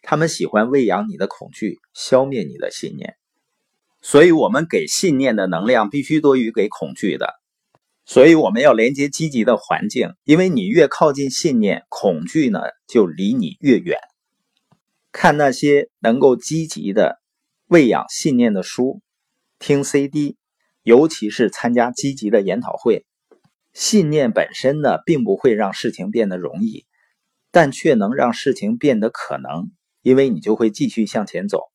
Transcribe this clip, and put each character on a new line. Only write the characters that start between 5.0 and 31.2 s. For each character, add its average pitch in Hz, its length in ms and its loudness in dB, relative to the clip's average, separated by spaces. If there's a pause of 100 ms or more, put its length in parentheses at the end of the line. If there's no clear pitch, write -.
念 131 160 0
的 95 140 -2
能 90 180 -4
量 113 240 2
必 139 140 -6
须 151 160 -2
多 139 160 4
于 113 160 -2
给 107 160 -2
恐 65 260 -12
惧 80 220 -4
的。 57 180 -8 (720)
所 131 200 6
以 165 80 8
我 151 160 2
们 113 100 -2
要 143 120 6
连 113 200 2
接 139 160 -2
积 160 220 -6
极 120 140 -2
的 113 120 2
环 87 320 -6
境， 104 360 -6
因 151 120 4
为 185 120 0
你 120 180 -2
越 139 220 4
靠 156 240 0
近 139 180 -4
信 131 300 -2
念， 98 280 -2
恐 87 360 -4
惧 131 260 -2
呢， 101 100 -4 (280)
就 107 180 4
离 87 280 -4
你 85 260 -4
越 127 180 4
远。 87 200 -4 (1120)
看 156 240 2
那 143 160 2
些 143 380 2 (100)
能 117 180 2
够 135 160 6
积 156 320 -6
极 - 260 -10
的 95 280 0 (480)
喂 156 180 6
养 80 220 0
信 - 280 -2
念 117 160 2
的 92 120 -4
书， 131 360 -6 (600)
听 143 240 0
C 139 240 0
D， 143 280 -4 (460)
尤 123 240 6
其 107 240 -6
是 104 200 -2
参 - 220 -4
加 120 200 0
积 139 200 -6
极 107 180 -6
的 104 120 2
研 101 180 -4
讨 - 160 -10
会。 - 300 -2 (680)
信 180 380 0
念 139 220 0
本 - 220 -2
身 143 260 -2
呢， 113 260 0
并 151 160 0
不 101 140 2
会 120 180 2
让 104 180 -2
事 113 200 -6
情 107 180 -10
变 107 180 -2
得 90 80 -6
容 90 260 -8
易， 110 240 -8 (680)
但 160 180 4
却 143 240 0
能 107 200 0
让 127 180 0
事 123 220 -2
情 107 220 -6
变 127 220 0
得 107 100 0
可 - 300 -10
能， 69 320 -10 (320)
因 127 140 4
为 135 120 2
你 90 120 -4
就 107 160 0
会 110 140 0
继 120 180 -4
续 107 180 -4
向 104 200 -6